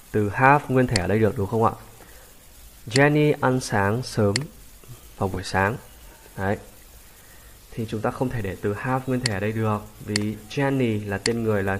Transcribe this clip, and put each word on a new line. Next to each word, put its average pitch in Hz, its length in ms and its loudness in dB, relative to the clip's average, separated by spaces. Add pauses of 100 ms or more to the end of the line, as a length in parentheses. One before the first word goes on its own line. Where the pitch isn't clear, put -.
(120)
từ 104 180 2
have 135 380 4
nguyên 127 200 4
thể 113 140 0
ở 90 60 -2
đây 101 120 2
được 107 180 4
đúng 98 100 -2
không 113 160 0
ạ? 95 80 4 (1160)
Jenny 147 540 4
ăn 127 180 2
sáng 107 440 0
sớm 101 320 0 (840)
vào 98 120 -2
buổi 95 140 -6
sáng. 98 340 0 (600)
Đấy. 101 200 -2 (1120)
Thì 113 180 -6
chúng 107 120 -6
ta 123 100 0
không 127 180 -2
thể 123 120 -4
để 95 200 -6
từ 101 120 -2
have 131 340 -4
nguyên 127 140 -2
thể 120 120 -2
ở 95 60 -4
đây 104 120 -2
được, 110 280 -2 (260)
vì 104 300 -2 (140)
Jenny 123 600 0
là 98 80 -2
tên 117 260 -2
người, 107 200 0
là 95 160 -2